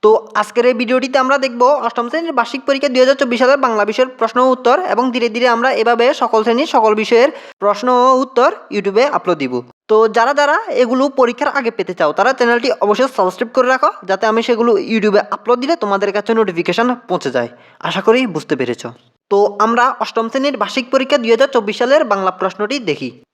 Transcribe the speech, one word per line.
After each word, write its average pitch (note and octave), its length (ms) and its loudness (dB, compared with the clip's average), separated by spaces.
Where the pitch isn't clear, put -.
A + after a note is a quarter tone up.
তো G#3+ 320 2
আজকের A3 320 -2
এই B3+ 80 2
ভিডিওটিতে B3+ 440 -2
আমরা C4 200 0
দেখব A#3+ 240 -2
অষ্টম A#3+ 460 0
শ্রেণীর E4 240 -6
বার্ষিক C4 340 -4
পরীক্ষা C#4 220 0
দুই B3 100 -2
হাজার B3+ 160 4
চব্বিশ B3 260 -2
সালের B3 160 4
বাংলা A#3 280 0
বিষয়ের B3+ 240 0
প্রশ্ন B3 320 -2
ও B3+ 100 4
উত্তর, B3+ 300 2
এবং B3+ 300 -2
ধীরে A#3 180 -2
ধীরে A#3+ 200 0
আমরা A#3+ 240 0
এভাবে A#3 420 2
সকল A3+ 280 0
শ্রেণীর A#3+ 240 0
সকল A3 280 2
বিষয়ের A#3 340 2
প্রশ্ন G3+ 300 -2
ও B3+ 260 4
উত্তর C4 380 0
YouTube-এ G3+ 360 0
আপলোড F3+ 320 -2
দিব। B2+ 240 -4
তো A3 200 4
যারা A#3 260 0
যারা D4 220 2
এগুলো B3+ 400 0
পরীক্ষার C4 400 0
আগে B3 220 -2
পেতে F#3+ 240 -6
চাও, D#3 180 0
তারা G#3 200 2
চ্যানেলটি A#3+ 360 0
অবশ্যই G#3 360 2
সাবস্ক্রাইব G#3 380 -2
করে B3 140 2
রাখো, C4 220 2
যাতে F#3+ 220 -2
আমি A3 160 2
সেগুলো A#3 300 0
YouTube-এ G#3 580 0
আপলোড - 280 -2
দিলে C#4 180 -2
তোমাদের G3 360 -2
কাছে G#3 220 -2
নোটিফিকেশন G#3 600 0
পৌঁছে E3 220 -4
যায়। A#2+ 180 -2
আশা E3+ 200 -6
করি A#3+ 260 2
বুঝতে D#3 300 -4
পেরেছ। B2 300 -4
তো G3+ 300 2
আমরা A#3+ 400 2
অষ্টম A3+ 280 -4
শ্রেণীর C4+ 280 -2
বার্ষিক - 340 -4
পরীক্ষা C#4 280 0
দুই A3+ 120 -2
হাজার A#3 180 4
চব্বিশ G#3+ 300 -2
সালের C#4 260 2
বাংলা G3 260 0
প্রশ্নটি G#3 480 -4
দেখি। D3 320 -6